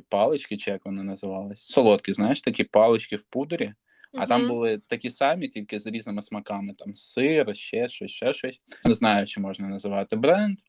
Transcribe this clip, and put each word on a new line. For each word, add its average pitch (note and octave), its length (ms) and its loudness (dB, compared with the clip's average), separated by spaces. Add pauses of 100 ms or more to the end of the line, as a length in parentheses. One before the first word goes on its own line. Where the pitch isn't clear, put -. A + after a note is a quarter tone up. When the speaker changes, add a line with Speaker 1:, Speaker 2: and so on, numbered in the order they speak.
Speaker 1:
палички, A2 480 0
чи G2+ 140 -4
як F#2+ 140 -6
вони G2 180 -8
називались, G2 580 -8
солодкі, G#2 520 4
знаєш, G#2+ 280 0
такі - 220 0
палички A2 520 4
в - 100 -8
пудрі, C3 480 -6 (400)
а - 120 -4
там A#2+ 160 4
Speaker 2:
Мгм. A#2+ 80 2
Speaker 1:
були A#2 280 0 (100)
такі A#2+ 220 -4
самі, D3 380 0
тільки G#2 320 -8
з G#2+ 80 -10
різними G#2+ 340 -8
смаками: G2+ 520 -8
там G2+ 220 -14
сир, C3 600 0
ще A#2+ 320 -4
щось, - 240 -10
ще C3 220 -2
щось. - 280 -10 (240)
Не A#2 80 4
знаю, G#2 340 2
чи - 120 -10
можна G2 280 -6
називати G2 480 -4
бренд, G3 420 2 (120)